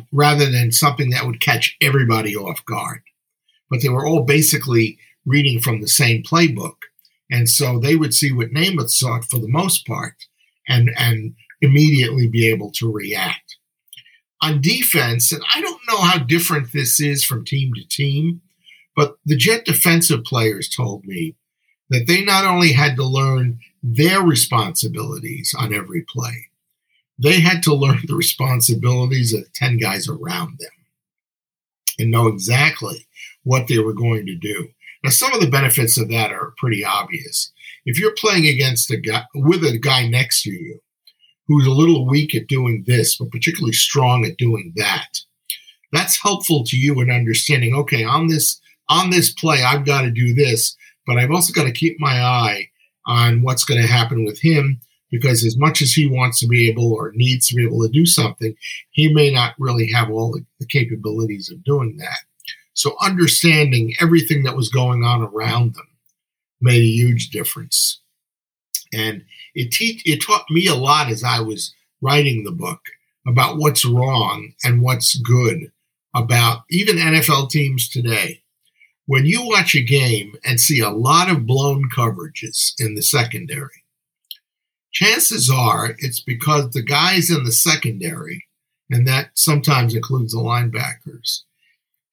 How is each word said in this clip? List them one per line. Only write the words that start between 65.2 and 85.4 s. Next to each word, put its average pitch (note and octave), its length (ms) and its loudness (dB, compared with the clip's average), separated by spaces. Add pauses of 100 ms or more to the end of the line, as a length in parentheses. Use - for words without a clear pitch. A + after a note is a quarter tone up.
around A2 500 -2
them - 140 -20 (720)
made B2 200 6
a A#2 40 6
huge A#2 440 2
difference. - 720 -4 (920)
And A2 300 -4 (300)
it B2 180 -4
te-, A3+ 340 -4
it D3+ 160 0
taught - 280 -2
me F3 180 2
a F3 80 2
lot C#3 340 2
as A2+ 120 -4
I A#2+ 200 -2
was G#2+ 320 -8 (280)
writing C3+ 420 2
the G2+ 80 -8
book F2 280 -8 (480)
about C3+ 300 2
what's D3 260 2
wrong A#2+ 720 0 (100)
and A#2+ 180 4
what's B2+ 360 0
good A#2 540 0 (440)
about A#2 540 0
even G3 280 2
N D#3+ 180 2
F D#3 140 2
L C#3 180 2
teams C3 420 -2
today. A#2 540 -4 (640)
When C3+ 180 2
you A#3 200 2
watch G#3 300 0
a C3+ 80 2
game A#2 500 0 (120)
and B2 140 0
see C#3+ 200 2
a G#2+ 100 0
lot C#3 400 2
of C#3 160 0
blown C3+ 440 0
coverages - 920 -4
in G#2+ 160 -4
the G#2 60 -6
secondary, F2+ 800 -4 (1080)
chances G3+ 600 0